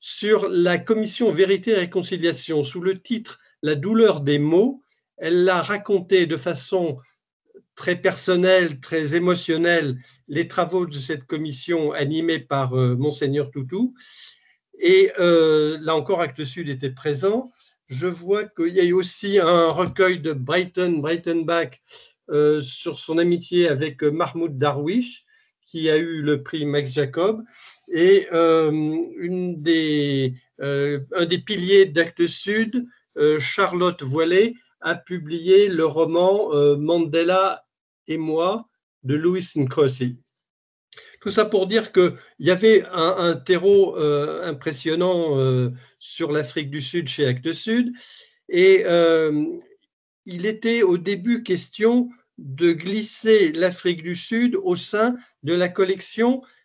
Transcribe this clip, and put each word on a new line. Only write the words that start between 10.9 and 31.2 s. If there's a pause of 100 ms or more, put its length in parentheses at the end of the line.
cette
commission
animée
par,
euh,
Monseigneur
Toutou. (840)
Et,
euh,
là
encore,
Actes
Sud
était
présent. (360)
Je
vois
qu'il
y
a
eu
aussi
un
recueil
de
Brighton
Breitenbach, (480)
euh,
sur
son
amitié
avec,
euh,
Mahmoud
Darwish, (400)
qui
a
eu
le
prix
Max
Jacob. (500)
Et,
euh, (460)
une
des, (280)
euh, (140)
un